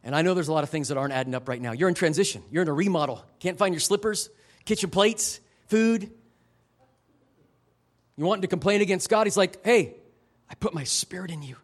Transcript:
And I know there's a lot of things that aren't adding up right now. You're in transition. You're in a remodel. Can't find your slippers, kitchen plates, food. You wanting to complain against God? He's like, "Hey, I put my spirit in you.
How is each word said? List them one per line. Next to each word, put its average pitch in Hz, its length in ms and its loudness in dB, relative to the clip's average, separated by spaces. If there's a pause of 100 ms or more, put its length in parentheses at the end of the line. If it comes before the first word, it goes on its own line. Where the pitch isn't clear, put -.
And 135 140 -4
I 160 60 2
know 180 100 2
there's 175 160 -2
a 156 40 -2
lot 156 120 0
of 143 60 -8
things 151 180 -4
that 143 80 -4
aren't 139 160 -2
adding 131 220 -2
up 127 120 -8
right 127 140 -6
now. 123 120 -6
You're 175 180 2
in 175 40 2
transition. 165 560 0
You're 165 120 0
in 165 60 0
a 147 40 -2
remodel. 151 500 -2 (160)
Can't 180 200 -6
find 190 160 2
your 156 60 -4
slippers, 208 500 -2 (340)
kitchen 208 240 -2
plates, 208 520 0 (260)
food. 220 480 2 (2000)
You 147 80 -4
wanting 196 180 2
to 185 60 -2
complain 202 320 2
against 185 280 0
God? 214 200 4
He's - 80 0
like, 190 280 0
"Hey, 208 300 4 (560)
I - 60 -16
put - 180 -4
my 151 80 -6
spirit 180 480 -6
in 156 120 -10
you. 127 220 -16